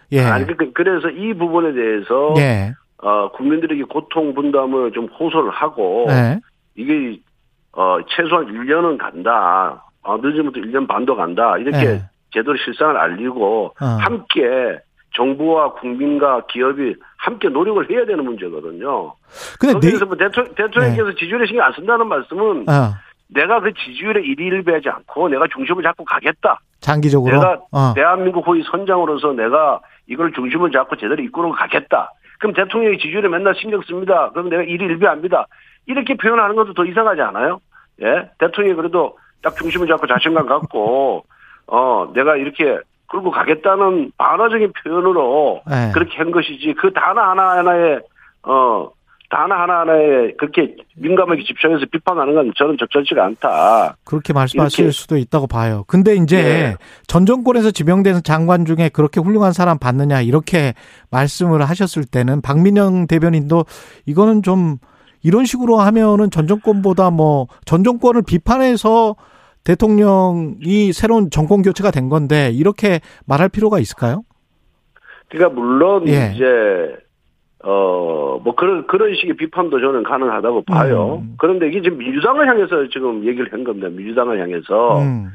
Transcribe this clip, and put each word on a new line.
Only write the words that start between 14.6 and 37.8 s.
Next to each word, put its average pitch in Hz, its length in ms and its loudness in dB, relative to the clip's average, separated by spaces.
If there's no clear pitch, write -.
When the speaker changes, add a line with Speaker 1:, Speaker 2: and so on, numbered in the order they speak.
Speaker 2:
정부와 143 580 0
국민과 135 720 -2
기업이 131 460 -4
함께 208 320 -4
노력을 180 420 -2
해야 226 160 -2
되는 175 180 -4
문제거든요. 87 920 -8
Speaker 1:
근데 143 220 2
Speaker 2:
그래서 185 200 4
Speaker 1:
내- 202 60 0
Speaker 2:
뭐 185 100 -4
대통-, 202 380 -2
대통령께서 214 540 0
Speaker 1:
네. 190 80 -6
Speaker 2:
지지율에 208 300 -2
신경 160 200 0
안 - 60 0
쓴다는 226 340 -2
말씀은 170 600 -4
Speaker 1:
어. 131 260 2
Speaker 2:
내가 185 320 0
그 196 140 -2
지지율에 190 480 -6
일희일비하지 160 640 -2
않고 156 400 -4
내가 135 240 0
중심을 147 300 -6
잡고 165 220 -4
가겠다. - 560 -2
Speaker 1:
장기적으로? 143 520 2
Speaker 2:
내가 170 280 2
Speaker 1:
어. 139 220 2
Speaker 2:
대한민국 180 520 0
호위 170 240 2
선장으로서 170 600 -2
내가 127 480 0
이걸 156 260 -4
중심을 147 380 -2
잡고 135 260 0
제대로 131 260 -4
이끌어 160 300 -4
가겠다. - 600 -2
그럼 208 160 -4
대통령이 202 440 -2
지지율에 190 300 -4
맨날 190 280 0
신경 208 260 -6
씁니다. 175 480 -2
그럼 175 180 -8
내가 170 140 -2
일희일비합니다. 170 840 -2
이렇게 254 300 -4
표현하는 214 400 0
것도 208 180 0
더 175 100 -2
이상하지 180 360 0
않아요? 123 400 -2